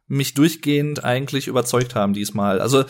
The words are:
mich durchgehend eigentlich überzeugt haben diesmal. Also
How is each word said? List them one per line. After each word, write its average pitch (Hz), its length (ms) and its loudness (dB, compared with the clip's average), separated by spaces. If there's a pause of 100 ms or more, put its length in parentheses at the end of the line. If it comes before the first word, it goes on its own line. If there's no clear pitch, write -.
mich 139 280 -2
durchgehend 147 720 0
eigentlich 131 440 -2
überzeugt 123 460 0
haben 101 180 2
diesmal. 101 480 0
Also 131 300 2